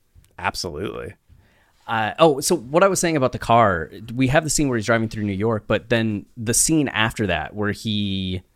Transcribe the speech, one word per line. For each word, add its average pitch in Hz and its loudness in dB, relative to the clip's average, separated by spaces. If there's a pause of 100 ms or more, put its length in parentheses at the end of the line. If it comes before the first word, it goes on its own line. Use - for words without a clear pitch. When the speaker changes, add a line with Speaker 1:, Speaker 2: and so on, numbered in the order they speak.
(380)
Speaker 1:
Absolutely. 87 -8 (720)
Speaker 2:
Uh, 110 -2
oh, 156 6
so 180 0
what 147 2
I 196 6
was 185 0
saying 165 0
about 131 2
the 117 -8
car, 104 4 (240)
we 131 2
have 156 2
the 147 -4
scene 147 2
where 123 0
he's 107 -2
driving 113 2
through 107 -6
New 101 -2
York, 107 -2
but 107 -2
then 113 0 (100)
the 117 -4
scene 156 2
after 110 0
that 80 -2
where 104 -2
he 95 -4 (140)